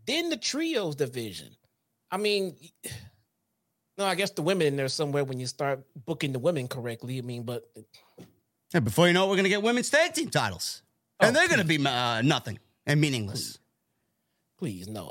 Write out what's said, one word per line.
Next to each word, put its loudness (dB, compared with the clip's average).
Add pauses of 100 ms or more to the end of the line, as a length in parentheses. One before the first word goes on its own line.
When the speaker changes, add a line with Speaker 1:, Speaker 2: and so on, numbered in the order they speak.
Speaker 1:
then -2
the -2
trios -2
division. -6 (520)
I -6
mean, -2 (280)
<sighs> -20
no, -2
I 0
guess 0
the -6
women 2
in 0
there 0
somewhere -2
when -6
you -8
start -4 (220)
booking -2
the -4
women 0
correctly. -8
I -6
mean, -8
but -8 (1040)
Speaker 2:
Yeah, 2
before 4
you 6
know 4
it, 2
we're 2
gonna 4
get 2
women's 2
tag 4
team -2
titles. -2 (380)
And 6
Speaker 1:
Oh, 8
Speaker 2:
they're 6
gonna 4
Speaker 1:
please. 2
Speaker 2:
be, 0
uh, 0
nothing 2 (280)
and 4
meaningless. 0
Speaker 1:
Please. -12 (1000)
Please, -8
no. -10